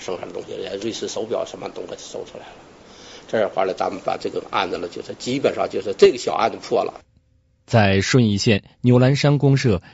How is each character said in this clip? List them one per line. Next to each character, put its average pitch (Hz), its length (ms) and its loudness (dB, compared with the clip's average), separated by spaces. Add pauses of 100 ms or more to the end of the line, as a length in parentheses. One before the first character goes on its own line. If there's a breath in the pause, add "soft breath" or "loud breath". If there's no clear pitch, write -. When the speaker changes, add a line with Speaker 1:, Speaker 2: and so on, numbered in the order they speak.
Speaker 1:
剩 90 180 -6
下 - 80 -12
的 90 60 -14
东 98 160 -10
西， 107 80 -10
连 95 220 -8
瑞 110 120 -6
士 104 160 -8
手 101 160 -6
表 107 240 -4
什 95 140 -16
么 98 120 -10
东 95 140 -12
西 - 100 -14
搜 - 280 -14
出 - 140 -18
来 - 80 -18
了。 - 60 -20 (760 loud breath)
这 113 120 0
样 95 80 2
话 95 160 -2
呢， 95 80 0
咱 92 180 -4
们 95 140 -8
把 92 140 -4
这 - 100 -8
个 90 220 -6
案 95 200 -2
子 90 60 -4
呢， 87 160 -8
就 - 80 -12
是 - 180 -14
基 127 200 -6
本 - 160 0
上 92 160 -2
就 101 100 -4
是 98 160 -6
这 202 140 8
个 123 80 -2
小 - 160 -4
案 110 160 2
子 101 100 -8
破 98 240 0
了。 - 160 -8 (640)
Speaker 2:
在 98 380 4
顺 123 240 4
义 104 100 2
县 98 260 2 (200 soft breath)
牛 123 160 6
栏 131 180 4
山 143 220 4
公 135 180 4
社 113 240 2 (140 loud breath)